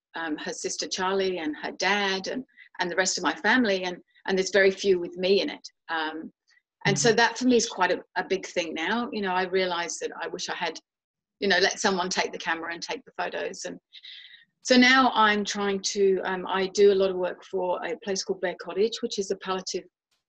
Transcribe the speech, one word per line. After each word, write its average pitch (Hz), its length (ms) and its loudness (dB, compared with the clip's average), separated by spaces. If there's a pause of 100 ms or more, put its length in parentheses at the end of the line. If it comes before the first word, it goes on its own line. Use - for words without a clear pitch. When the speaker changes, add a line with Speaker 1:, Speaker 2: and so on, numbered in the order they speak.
(160)
Speaker 1:
um, 160 220 -4
her 180 140 -8
sister 175 360 -6
Charlie 190 500 -2
and 151 200 -4
her 156 160 -8
dad 190 540 0
and, - 160 -6 (360)
and 180 100 -2
the 165 60 -6
rest - 240 0
of 175 40 -6
my 160 120 0
family. 208 480 2
And, 180 140 -6 (280)
and 190 100 0
there's 185 160 0
very 196 200 6
few 190 280 2
with 175 160 -8
me 185 260 4
in 147 100 -2
it. - 180 -14 (200)
Um, 160 440 -6 (540)
and 196 100 2
so 240 120 4
Speaker 2:
Mm-hmm. 220 80 4
Speaker 1:
that 226 200 4
for 254 80 -2
me 247 100 6
is 226 140 4
quite 180 220 2
a, - 120 -4 (140)
a 185 60 0
big 190 240 -4
thing 165 260 -4
now. 202 400 -2
You 214 80 -4
know, 190 100 -2
I 185 120 0
realize 175 560 -2
that 156 200 -6
I 165 80 -8
wish 175 220 -8
I 160 60 -6
had, 170 240 -6 (600)
you 202 80 -2
know, 180 120 4
let 190 200 2
someone 185 300 0
take 240 220 -2
the - 80 -10
camera 165 340 -6
and 170 80 -12
take - 240 -10
the - 100 -20
photos. 175 500 -6
And 180 140 -12 (840)
so 254 140 4
now 254 400 6
I'm 208 300 4
trying 202 380 -2
to, 196 420 2
um, 185 200 -4
I 190 220 -2
do 202 240 6
a - 20 6
lot 190 160 2
of 185 60 -4
work 180 300 -4
for 180 380 -2
a 170 200 -6
place 190 220 -4
called 185 160 -4
Bear 175 200 -4
Cottage, 190 400 -2
which 240 160 -6
is 196 140 -4
a 190 60 -6
palliative 185 480 -6 (440)